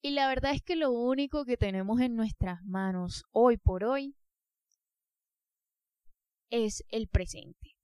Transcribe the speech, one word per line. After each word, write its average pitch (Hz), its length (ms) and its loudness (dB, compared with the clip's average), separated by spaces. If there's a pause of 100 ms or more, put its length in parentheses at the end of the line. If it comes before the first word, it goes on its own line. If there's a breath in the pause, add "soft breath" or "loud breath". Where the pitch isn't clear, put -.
Y 285 100 -4
la 277 180 2
verdad 269 240 0
es 285 100 -2
que 349 140 -2
lo 285 140 2
único 262 520 0
que 240 140 -2
tenemos 196 420 0
en 247 160 0
nuestras 185 480 -4
manos 185 680 -4
hoy 240 260 6
por 185 260 2
hoy 277 320 -2 (2250)
es 226 380 0
el 226 220 -4
presente. - 760 -4